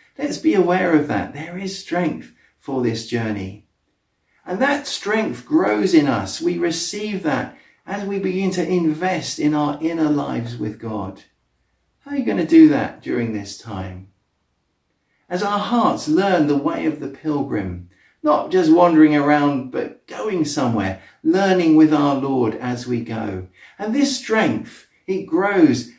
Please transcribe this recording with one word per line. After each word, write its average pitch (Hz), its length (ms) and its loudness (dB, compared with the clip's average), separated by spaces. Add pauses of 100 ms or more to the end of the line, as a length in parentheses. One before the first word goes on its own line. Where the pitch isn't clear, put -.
(160)
Let's 294 220 -6
be 320 160 2
aware 180 400 2
of 143 140 4
that. 101 260 -4
There 165 240 -12
is 190 200 -10
strength - 540 -4 (260)
for 131 240 -6
this 113 240 -4
journey. 104 600 -6 (800)
And 180 120 -6
that 285 280 0
strength 196 580 -4
grows 196 480 2
in 151 140 6
us. 101 340 -2
We 175 160 -2
receive 180 680 -4
that 135 340 -4 (280)
as 196 220 -6
we 202 100 -4
begin 190 340 -2
to 170 140 -2
invest 170 720 -2
in 151 140 0
our 147 300 -2
inner 160 260 0
lives 127 480 -4
with 110 240 -8
God. 104 440 -8 (760)
How 285 140 -14
are 285 40 -4
you 262 80 -2
gonna 196 220 0
do 160 240 10
that 117 320 -4
during 120 320 -4
this 98 240 -10
time? 95 500 -10 (1200)
As 180 140 -4
our 202 160 -2
hearts 196 500 0
learn 180 380 4
the 143 100 2
way 160 300 -2
of 147 140 -4
the 143 80 -8
pilgrim, 117 840 -6 (320)
not - 280 0
just 165 220 4
wandering 160 420 6
around, 143 580 2
but - 340 -8
going 196 400 -4
somewhere, 113 560 -2 (200)
learning 180 540 4
with 156 160 8
our 143 220 2
Lord 131 400 0
as 123 320 -6
we 120 160 -2
go. 104 460 -8 (300)
And 220 160 -4
this 277 220 2
strength, - 720 -2 (200)
it 190 200 -4
grows 165 720 2